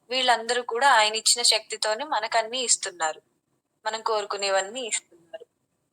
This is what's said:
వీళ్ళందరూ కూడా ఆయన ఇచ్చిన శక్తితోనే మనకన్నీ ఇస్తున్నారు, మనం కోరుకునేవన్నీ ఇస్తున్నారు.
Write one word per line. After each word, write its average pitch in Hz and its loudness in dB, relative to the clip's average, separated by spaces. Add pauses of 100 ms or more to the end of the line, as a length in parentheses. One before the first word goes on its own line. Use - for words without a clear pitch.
వీళ్ళందరూ 240 0
కూడా 240 2
ఆయన 214 6
ఇచ్చిన 233 0
శక్తితోనే 220 0
మనకన్నీ 226 -2
ఇస్తున్నారు, 175 -2 (640)
మనం 220 -6
కోరుకునేవన్నీ 202 -2
ఇస్తున్నారు. - -10 (480)